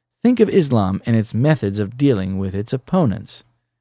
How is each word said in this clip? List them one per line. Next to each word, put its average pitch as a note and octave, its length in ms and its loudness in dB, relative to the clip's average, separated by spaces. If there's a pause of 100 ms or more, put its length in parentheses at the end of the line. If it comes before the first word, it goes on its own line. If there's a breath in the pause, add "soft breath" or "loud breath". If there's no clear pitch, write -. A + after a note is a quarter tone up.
(220)
Think A#3+ 180 2
of G#3+ 100 4
Islam A2+ 580 0
and A#2 80 2
its G#2+ 180 -2
methods A2 460 0
of G#2+ 180 -4
dealing G2 400 0
with F#2+ 160 -4
its G2+ 180 -6
opponents. C3+ 720 -4 (380)